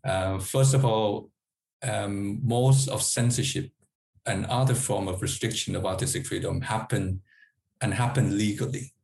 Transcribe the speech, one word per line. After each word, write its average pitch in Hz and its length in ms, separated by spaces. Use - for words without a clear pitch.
Uh, 95 320
first 135 340
of 135 140
all, 107 440
um, 101 600
most 127 460
of - 140
censorship - 680
and 98 220
other 127 280
form 98 340
of 92 120
restriction - 560
of 95 80
artistic 92 420
freedom 90 360
happen 98 580
and 101 100
happen 104 460
legally. 107 640